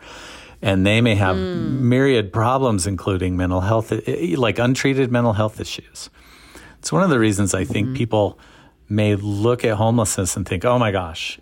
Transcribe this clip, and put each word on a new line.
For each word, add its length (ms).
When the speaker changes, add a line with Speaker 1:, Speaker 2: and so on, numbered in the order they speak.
Speaker 1:
And 240
they 140
may 160
have 180
Speaker 2:
Mm. 460
Speaker 1:
myriad 520
problems, 540
including 500
mental 260
health, 300
i-, 140
i-, 300
like, 240
untreated 500
mental 220
health 280
issues. 480
It's 140
one 100
of 80
the 80
reasons 340
I 120
think 240
Speaker 2:
Mm-hmm. 80
Speaker 1:
people 420
may 280
look 480
at 100
homelessness 600
and 100
think, 180
"Oh 140
my 140
gosh, 500